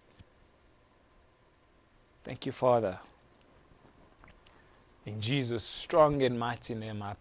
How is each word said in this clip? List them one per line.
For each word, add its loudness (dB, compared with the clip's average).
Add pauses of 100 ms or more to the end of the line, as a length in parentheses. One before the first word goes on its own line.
(2250)
Thank -12
you, -4
Father. 2 (2000)
In -8
Jesus' -2
strong 4
and 4
mighty -4
name -8
I -8